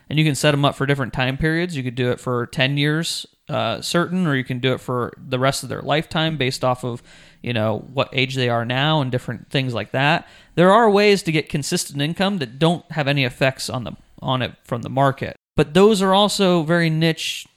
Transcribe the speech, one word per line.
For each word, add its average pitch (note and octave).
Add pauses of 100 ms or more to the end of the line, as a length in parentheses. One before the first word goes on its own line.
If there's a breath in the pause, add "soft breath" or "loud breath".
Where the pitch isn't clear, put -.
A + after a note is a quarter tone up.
and D3
you D#3
can D3
set D3+
'em C#3+
up C#3
for C#3
different C#3
time C3+
periods. D#3+
You C3
could B2
do B2
it A#2
for A#2+
ten C#3
years, D3+ (240)
uh, A2+
certain, F3
or C#3+
you C3
can B2+
do C3
it B2+
for B2
the B2+
rest C3+
of B2
their G#2+
lifetime D#3+
based B2+
off B2+
of, A#2+ (380 loud breath)
you B2
know, A2
what B2+
age C3
they B2+
are A#2
now C#3+
and C3
different -
things C3
like G#2+
that. C#3+ (300 loud breath)
There F3+
are A3+
ways G3+
to E3
get D#3
consistent C#3+
income F#3
that C3+
don't D#3+
have D3+
any C#3+
effects -
on B2
the, F2 (280)
on C3
it G2+ (100)
from A#2+
the G2
market. C3 (200)
But D3
those G3
are F#3+
also F#3+
very E3+
niche D#3+ (120)